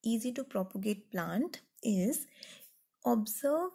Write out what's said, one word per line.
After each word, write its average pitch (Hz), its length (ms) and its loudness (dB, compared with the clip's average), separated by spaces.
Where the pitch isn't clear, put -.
easy 233 300 0
to 262 120 -4
propagate 202 680 -2
plant 180 500 -2
is 208 440 2
observe 277 720 2